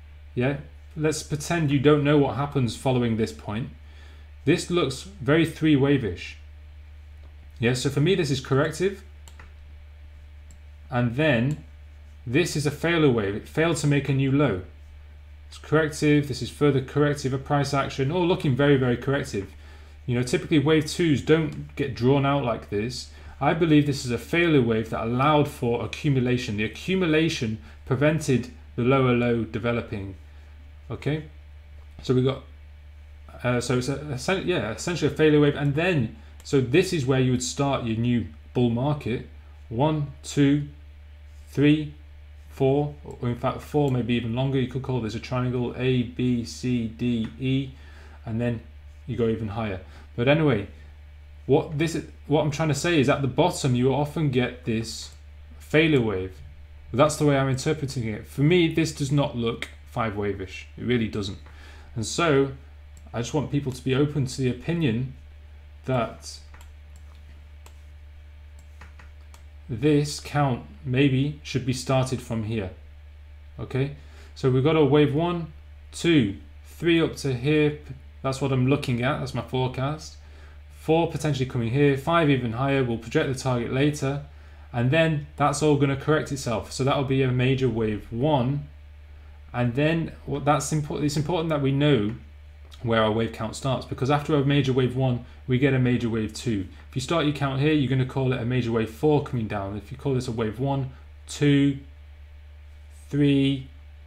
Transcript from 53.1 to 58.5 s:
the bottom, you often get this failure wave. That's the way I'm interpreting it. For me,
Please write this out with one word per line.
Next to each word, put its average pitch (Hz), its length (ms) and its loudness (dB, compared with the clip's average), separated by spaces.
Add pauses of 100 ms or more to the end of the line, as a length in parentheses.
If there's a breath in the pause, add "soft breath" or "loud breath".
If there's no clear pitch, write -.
the 131 60 0
bottom, 143 460 2
you 127 200 2
often 147 360 0
get 123 340 -2
this 110 460 -4 (480)
failure 156 420 4
wave. 95 340 -2 (580)
That's 147 240 4
the 151 100 2
way 143 120 4
I'm 135 100 2
interpreting 135 600 -2
it. 110 180 -8
For - 160 -4
me, 165 320 6